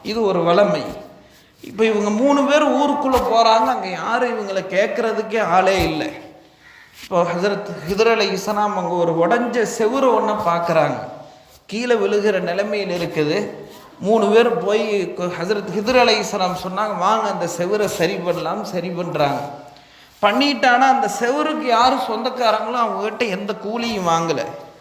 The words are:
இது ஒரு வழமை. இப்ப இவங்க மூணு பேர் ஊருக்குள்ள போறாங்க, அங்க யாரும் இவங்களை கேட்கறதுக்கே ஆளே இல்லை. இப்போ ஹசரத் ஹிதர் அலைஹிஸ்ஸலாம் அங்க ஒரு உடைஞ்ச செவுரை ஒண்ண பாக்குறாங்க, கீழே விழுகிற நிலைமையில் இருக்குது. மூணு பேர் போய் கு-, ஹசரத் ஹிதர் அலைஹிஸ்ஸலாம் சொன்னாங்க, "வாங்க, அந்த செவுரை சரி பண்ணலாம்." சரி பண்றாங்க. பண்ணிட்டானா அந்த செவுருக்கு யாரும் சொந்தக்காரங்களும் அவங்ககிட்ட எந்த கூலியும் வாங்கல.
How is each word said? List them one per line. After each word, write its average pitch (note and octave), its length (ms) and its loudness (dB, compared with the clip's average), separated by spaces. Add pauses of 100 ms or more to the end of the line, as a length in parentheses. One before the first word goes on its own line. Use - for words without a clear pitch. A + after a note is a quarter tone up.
இது A3 180 -2
ஒரு F#3 220 2
வழமை. F3 380 4 (800)
இப்ப G#3+ 240 -2
இவங்க G#3 240 2
மூணு C4+ 340 2
பேர் C#4+ 280 4
ஊருக்குள்ள C#4 440 2 (160)
போறாங்க, A3+ 340 6
அங்க A3+ 220 -2
யாரும் A3 520 -2
இவங்களை G3 200 -4
கேட்கறதுக்கே G#3+ 840 -2
ஆளே F#3 420 2
இல்லை. D#3 460 -4 (720)
இப்போ F3 200 0
ஹசரத் F3+ 480 -2 (180)
ஹிதர் A3 280 4
அலைஹிஸ்ஸலாம் G3+ 580 -2
அங்க F#3 60 -2
ஒரு E3+ 320 0
உடைஞ்ச G#3+ 540 2 (100)
செவுரை A#3 420 2
ஒண்ண G#3+ 160 0 (120)
பாக்குறாங்க, E3 500 2 (680)
கீழே A#3 300 0
விழுகிற G3+ 440 0
நிலைமையில் F#3 600 -4
இருக்குது. E3 500 -2 (500)
மூணு G#3+ 280 2
பேர் A3 300 4
போய் G3+ 600 -2
கு-, F3+ 140 -4 (100)
ஹசரத் G3 360 -4
ஹிதர் B3 220 2
அலைஹிஸ்ஸலாம் G#3 560 2 (120)
சொன்னாங்க, G3 300 -4
"வாங்க, G#3 320 2
அந்த F3 180 -4 (100)
செவுரை G3+ 280 0
சரி F3 280 0
பண்ணலாம்." F3 520 -4
சரி F3+ 240 -6
பண்றாங்க. D3+ 500 -2 (840)
பண்ணிட்டானா B3 580 2
அந்த C4 300 4 (100)
செவுருக்கு D4 420 0
யாரும் B3+ 380 2
சொந்தக்காரங்களும் A3+ 880 -2
அவங்ககிட்ட G#3 420 -4
எந்த G3+ 240 -6
கூலியும் G#3+ 540 -4
வாங்கல. E3 380 0 (360)